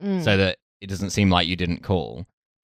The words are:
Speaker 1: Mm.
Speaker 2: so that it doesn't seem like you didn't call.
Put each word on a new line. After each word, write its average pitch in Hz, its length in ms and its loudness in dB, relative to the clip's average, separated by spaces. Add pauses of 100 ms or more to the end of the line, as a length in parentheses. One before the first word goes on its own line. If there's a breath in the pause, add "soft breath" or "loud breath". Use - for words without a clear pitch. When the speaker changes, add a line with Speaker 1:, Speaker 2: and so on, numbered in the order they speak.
Speaker 1:
Mm. 190 200 -2
Speaker 2:
so 104 140 4
that 95 220 2 (240)
it 98 60 -14
doesn't 95 220 -6
seem 101 200 4
like 87 180 4
you 90 80 -4
didn't 87 260 -4
call. 73 440 -4 (380)